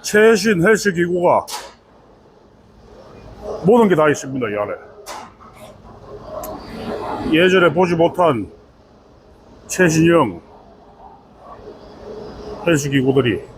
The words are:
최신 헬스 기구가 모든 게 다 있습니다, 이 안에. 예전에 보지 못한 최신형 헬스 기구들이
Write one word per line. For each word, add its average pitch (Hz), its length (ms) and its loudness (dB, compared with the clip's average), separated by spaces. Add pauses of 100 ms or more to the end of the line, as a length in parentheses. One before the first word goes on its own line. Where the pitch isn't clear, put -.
최신 208 600 2
헬스 202 280 2
기구가 170 520 0 (2250)
모든 220 240 6
게 180 60 4
다 156 140 4
있습니다, 135 380 -4
이 104 80 -6
안에. 101 180 -4 (2500)
예전에 175 400 4
보지 175 220 0
못한 165 560 0 (1120)
최신형 160 760 2 (2250)
헬스 147 240 0
기구들이 131 520 2 (140)